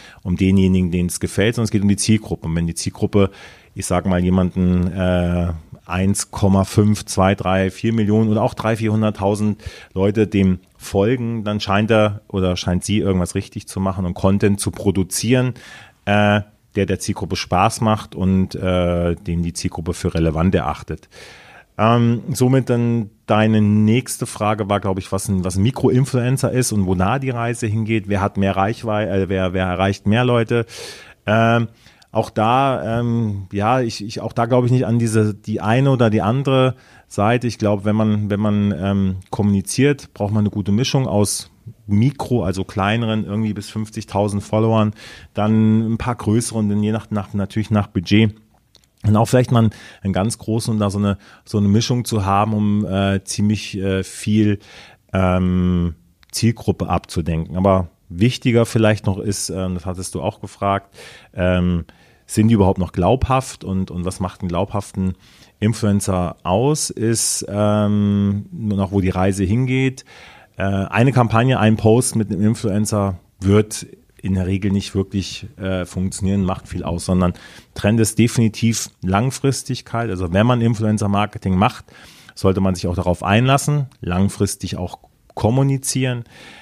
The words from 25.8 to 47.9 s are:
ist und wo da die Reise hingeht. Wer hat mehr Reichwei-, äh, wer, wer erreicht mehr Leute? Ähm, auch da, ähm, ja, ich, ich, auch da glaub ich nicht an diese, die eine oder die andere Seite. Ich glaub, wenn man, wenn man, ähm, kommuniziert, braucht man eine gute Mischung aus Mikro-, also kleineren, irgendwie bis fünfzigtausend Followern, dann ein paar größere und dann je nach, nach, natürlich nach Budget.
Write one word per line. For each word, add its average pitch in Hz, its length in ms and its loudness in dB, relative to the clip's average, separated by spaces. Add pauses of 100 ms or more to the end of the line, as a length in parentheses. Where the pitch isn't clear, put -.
ist 127 200 -2
und 101 140 0
wo 92 80 0
da 95 240 0
die 135 120 -6
Reise 120 360 -4
hingeht. 107 400 -2
Wer 98 140 -2
hat 101 160 -2
mehr 98 180 0
Reichwei-, 104 540 -2
äh, 95 200 0
wer, 92 260 -2
wer 92 120 -2
erreicht 92 400 -2
mehr 113 180 2
Leute? 117 420 0 (600)
Ähm, 113 420 2 (440)
auch 110 160 -2
da, 117 720 0
ähm, 113 520 -2
ja, 110 280 0
ich, 113 240 -6
ich, 110 160 -10
auch - 120 -8
da 117 140 0
glaub 123 180 2
ich 120 80 2
nicht 127 120 4
an 113 140 2
diese, 110 340 2
die 101 280 -6
eine 123 300 2
oder 120 200 4
die 107 120 2
andere 131 520 2 (320)
Seite. 117 400 0
Ich 107 100 -4
glaub, 104 280 0
wenn 107 120 2
man, 107 320 0
wenn 101 120 0
man, 104 360 2
ähm, 98 400 0 (140)
kommuniziert, 110 840 0
braucht 104 220 -4
man 107 60 2
eine 104 100 0
gute 104 220 -2
Mischung 131 340 0
aus - 440 -2 (360)
Mikro-, 113 560 0
also 92 220 -4
kleineren, 107 600 -2
irgendwie 104 300 -4
bis 101 160 -12
fünfzigtausend 101 720 -4
Followern, 110 500 2 (420)
dann 110 580 2
ein 110 60 -2
paar 127 180 -4
größere 113 420 -2
und 107 100 0
dann 104 140 0
je 107 100 0
nach, - 180 -6
nach, 101 220 -6
natürlich 101 380 -4
nach 104 160 2
Budget. 104 480 2 (720)